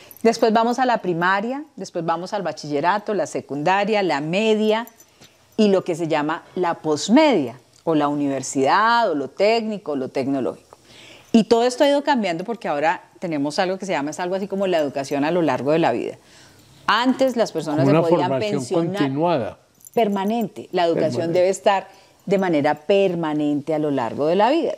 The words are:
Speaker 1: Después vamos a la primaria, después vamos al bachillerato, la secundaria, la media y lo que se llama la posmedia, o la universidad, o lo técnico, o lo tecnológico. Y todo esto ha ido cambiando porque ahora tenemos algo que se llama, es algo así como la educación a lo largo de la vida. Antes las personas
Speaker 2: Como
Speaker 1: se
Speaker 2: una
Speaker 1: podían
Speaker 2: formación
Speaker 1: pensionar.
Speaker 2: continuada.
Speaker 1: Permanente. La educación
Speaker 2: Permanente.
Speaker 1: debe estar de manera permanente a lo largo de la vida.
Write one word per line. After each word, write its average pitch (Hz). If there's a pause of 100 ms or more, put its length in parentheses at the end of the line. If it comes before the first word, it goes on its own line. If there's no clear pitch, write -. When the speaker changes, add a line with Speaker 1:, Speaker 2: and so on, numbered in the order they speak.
(220)
Speaker 1:
Después 226
vamos 226
a 262
la 233
primaria, 196 (120)
después 180
vamos 170
al 202
bachillerato, 165
la 165
secundaria, 185
la 151
media 214 (680)
y 214
lo 190
que 180
se 165
llama 156 (120)
la 175
posmedia, 160 (260)
o 165
la 147
universidad, 147
o 160
lo 135
técnico, 214
o 143
lo 131
tecnológico. 131 (540)
Y 226
todo 233
esto 247
ha 285
ido 285
cambiando 196
porque 208
ahora 156 (160)
tenemos 151
algo 190
que 202
se 190
llama, 147
es 151
algo 180
así 190
como 196
la 175
educación 139
a 156
lo 175
largo 131
de 160
la 151
vida. 92 (680)
Antes 254
las 220
personas 151
Speaker 2:
Como 139
Speaker 1:
se 151
Speaker 2:
una 165
Speaker 1:
podían 165
Speaker 2:
formación 135
Speaker 1:
pensionar. 170
Speaker 2:
continuada. 139 (360)
Speaker 1:
Permanente. 208
La 180
educación 160
Speaker 2:
Permanente. 165
Speaker 1:
debe 180
estar 196 (380)
de 196
manera 151
permanente 156
a 151
lo 151
largo 123
de 170
la 208
vida. 302